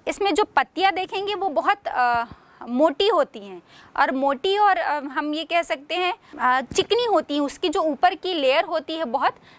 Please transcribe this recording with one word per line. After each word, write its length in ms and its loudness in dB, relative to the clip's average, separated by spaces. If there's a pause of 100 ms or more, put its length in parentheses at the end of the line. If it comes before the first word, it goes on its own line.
इसमें 260 0
जो 100 2
पत्तियाँ 480 0
देखेंगे 440 -4
वो 140 -2
बहुत, 380 0
अ, 380 0 (420)
मोटी 400 2
होती 320 2
हैं 220 -14 (380)
और 120 4
मोटी 460 0
और, 200 4
अ, 220 -2
हम 340 -4
ये 100 -6
कह 180 0
सकते 340 -6
हैं, 180 0 (260)
अ, 220 2
चिकनी 440 0
होती 280 2
हैं, 80 0
उसकी 280 -2
जो 120 0
ऊपर 340 2
की 180 -6
लेयर 300 2
होती 320 -6
है 100 -4
बहुत 300 0 (240)